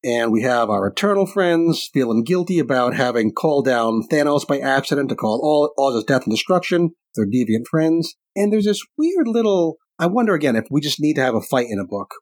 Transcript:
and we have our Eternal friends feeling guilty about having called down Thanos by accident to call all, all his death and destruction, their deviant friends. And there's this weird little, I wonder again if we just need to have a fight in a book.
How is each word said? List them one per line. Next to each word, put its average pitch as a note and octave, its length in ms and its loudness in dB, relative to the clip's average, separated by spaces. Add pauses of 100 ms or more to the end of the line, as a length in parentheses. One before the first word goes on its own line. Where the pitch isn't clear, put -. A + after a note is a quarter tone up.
and A#2+ 280 0
we A2 120 2
have A#2+ 260 0
our G2 180 0
Eternal G3 380 0
friends E3+ 680 0
feeling A#2 300 2
guilty F3 360 0
about B2 360 0
having A#2+ 380 0
called C#3+ 320 0
down A2+ 440 0
Thanos D3 380 2
by C#3 120 0
accident C3+ 500 0
to A2+ 60 -4
call A2+ 280 -2
all, D3+ 340 2
all C3+ 180 2
his A2+ 100 -2
death C3 200 2
and G#2+ 80 -2
destruction, F3 580 0 (240)
their G#2+ 120 0
deviant A2+ 420 -2
friends. D#3+ 460 0 (200)
And G3+ 180 0
there's G#3+ 120 2
this G#3 160 0 (160)
weird D#4+ 300 0
little, G3+ 500 0 (220)
I E3+ 80 0
wonder G#3+ 260 0
again C#3+ 220 0
if A2 140 -2
we D3 120 0
just D3 180 -6
need D3+ 160 0
to C#3 60 0
have B2+ 140 0
a G#2+ 60 -2
fight B2 280 -2
in G2+ 100 -4
a G2 60 -6
book. - 260 -10 (100)